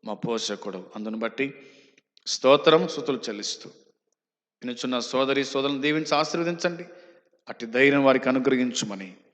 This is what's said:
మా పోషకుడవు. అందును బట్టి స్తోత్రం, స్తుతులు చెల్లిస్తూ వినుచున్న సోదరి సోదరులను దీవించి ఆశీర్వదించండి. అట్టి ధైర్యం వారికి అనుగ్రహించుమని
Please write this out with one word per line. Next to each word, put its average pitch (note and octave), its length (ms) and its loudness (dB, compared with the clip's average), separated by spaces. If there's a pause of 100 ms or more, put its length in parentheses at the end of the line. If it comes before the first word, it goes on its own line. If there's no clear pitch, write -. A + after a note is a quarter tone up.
మా A2 100 -8
పోషకుడవు. G2+ 800 -6
అందును A2 220 -8
బట్టి B2+ 360 -4 (720)
స్తోత్రం, D3 640 6
స్తుతులు C3+ 400 -4
చెల్లిస్తూ - 420 -10 (960)
వినుచున్న B2+ 340 -4
సోదరి C3+ 460 0
సోదరులను C3+ 360 -2
దీవించి D3+ 340 0
ఆశీర్వదించండి. E3+ 680 -2 (640)
అట్టి A#2 180 -12
ధైర్యం C3+ 380 4
వారికి C3 240 4
అనుగ్రహించుమని B2 880 0 (180)